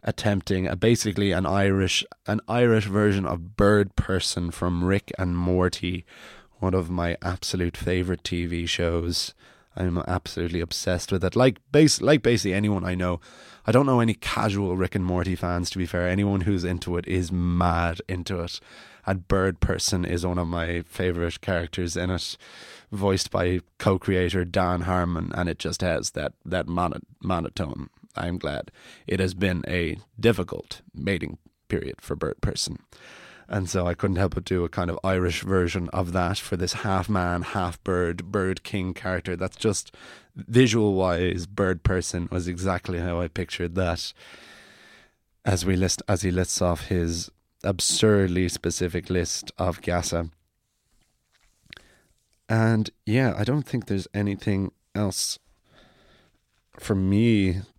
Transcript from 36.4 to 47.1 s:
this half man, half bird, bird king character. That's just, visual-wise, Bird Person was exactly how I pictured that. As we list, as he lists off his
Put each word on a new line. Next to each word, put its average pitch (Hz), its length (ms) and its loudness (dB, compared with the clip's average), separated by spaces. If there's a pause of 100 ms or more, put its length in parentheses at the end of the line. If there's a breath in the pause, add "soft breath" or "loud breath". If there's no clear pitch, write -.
this 90 160 -2
half 95 340 -2
man, 90 360 0
half 90 400 -4
bird, 87 480 -2
bird 95 320 -2
king 92 320 -4
character. 92 400 -4
That's 92 200 -6
just, - 400 -2 (400 loud breath)
visual-wise, 95 1120 4
Bird 95 380 0
Person 87 480 0
was 87 160 -2
exactly 90 500 -4
how 85 240 -2
I 87 60 -2
pictured 87 480 -6
that. 90 380 -2 (1300 loud breath)
As 92 180 2
we 92 120 2
list, 90 320 2
as 95 160 2
he 92 80 2
lists 90 280 0
off 87 280 0
his 85 420 -2 (340)